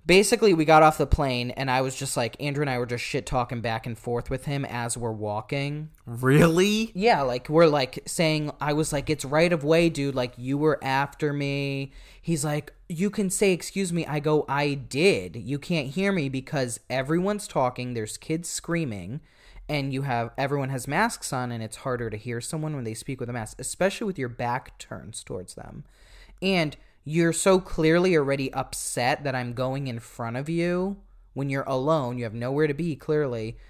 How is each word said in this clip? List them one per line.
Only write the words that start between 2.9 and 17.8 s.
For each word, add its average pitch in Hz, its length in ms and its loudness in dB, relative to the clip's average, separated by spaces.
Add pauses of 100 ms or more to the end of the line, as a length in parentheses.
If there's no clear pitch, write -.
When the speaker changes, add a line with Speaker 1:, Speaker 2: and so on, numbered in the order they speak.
Speaker 1:
shit-talking 123 560 -2
back 113 260 -4
and 117 120 -8
forth 120 320 -4
with 131 160 -6
him 143 180 -4
as 120 340 -6
we're 117 140 -4
walking. 139 800 -6 (160)
Speaker 2:
Really? 165 880 4
Speaker 1:
Yeah, 190 280 4
like, 123 260 -2
we're, 165 180 8
like, 143 380 2
saying, 156 460 0 (100)
I 147 100 0
was 151 220 0
like, 139 160 -2
"It's 147 160 -2
right 156 260 4
of 147 140 0
way, 165 240 6
dude. 139 260 -2
Like, 127 220 -2
you 131 200 -2
were 151 240 2
after 139 520 0
me." 139 580 -4 (300)
He's 160 240 -2
like, 147 260 -4 (160)
"You 180 220 -2
can 202 200 -2
say, 196 220 2
'Excuse 180 400 -2
me.'" 170 140 -2
I 147 160 -4
go, 151 260 2
"I 143 280 0
did. 127 600 0
You 117 240 -6
can't 147 300 -4
hear 196 240 0
me 147 160 -2
because 131 500 -4 (100)
everyone's 170 560 0
talking. 123 480 -2